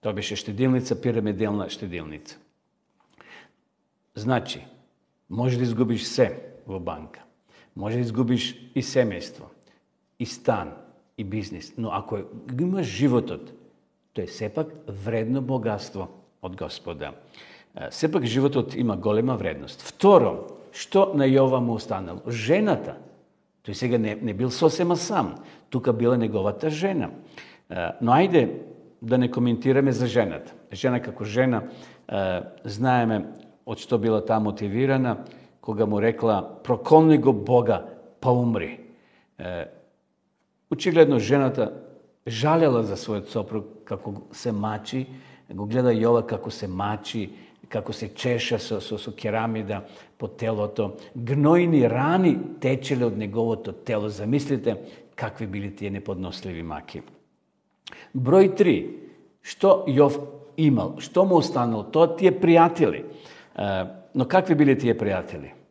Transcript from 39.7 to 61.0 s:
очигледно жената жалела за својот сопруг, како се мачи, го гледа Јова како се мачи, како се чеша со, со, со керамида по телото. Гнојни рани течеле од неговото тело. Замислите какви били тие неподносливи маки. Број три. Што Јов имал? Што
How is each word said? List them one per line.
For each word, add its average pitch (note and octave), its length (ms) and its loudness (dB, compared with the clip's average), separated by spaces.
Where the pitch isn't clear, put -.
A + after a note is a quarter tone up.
очигледно D#3 480 6
жената B2 540 2
жалела B2+ 560 4
за G2+ 140 -2
својот G#2 320 -6
сопруг, G#2+ 360 -6
како G2+ 300 -10
се - 200 -6
мачи, G#2+ 540 -6
го G2 160 -10
гледа B2 260 2
Јова A2+ 340 4
како A2 240 -6
се - 160 -12
мачи, G2+ 640 -6
како A2 240 -6
се G#2+ 160 -10
чеша A#2+ 500 -2
со, G#2 220 -6
со, - 180 -8
со - 140 -12
керамида A2 720 -4
по A2 100 -8
телото. G#2 680 -4
Гнојни D3 720 4
рани D3+ 520 2
течеле C3 460 0
од G#2 120 -2
неговото G#2+ 540 -2
тело. G#2+ 360 -4
Замислите A2+ 680 -2
какви A2 320 -8
били G2+ 300 -8
тие G2+ 140 -8
неподносливи F#2 720 -8
маки. D#2 400 -12
Број F#3 400 6
три. G#3 200 4
Што - 440 4
Јов C#3+ 320 4
имал? B2+ 420 2
Што - 260 2